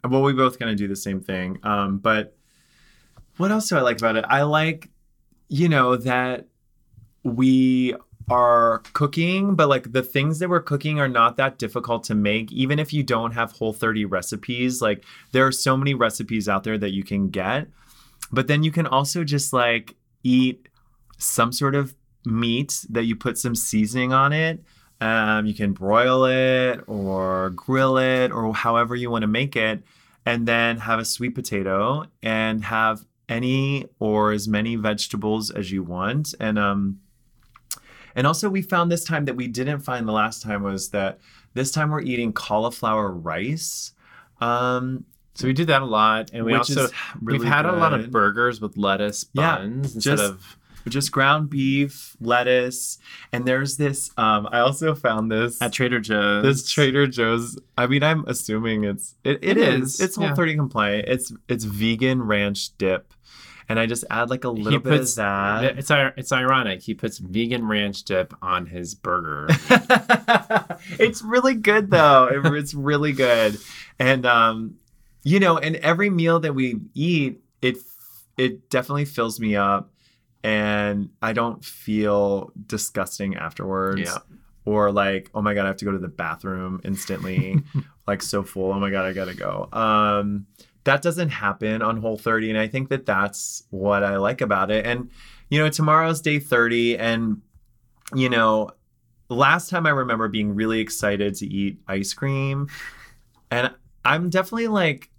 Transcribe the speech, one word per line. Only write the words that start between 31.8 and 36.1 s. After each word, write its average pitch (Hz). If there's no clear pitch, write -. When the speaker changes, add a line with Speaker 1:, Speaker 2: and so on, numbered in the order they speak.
Speaker 1:
and 110
have 110
any 131
or 107
as 104
many 110
vegetables 107
as 95
you 98
want. 98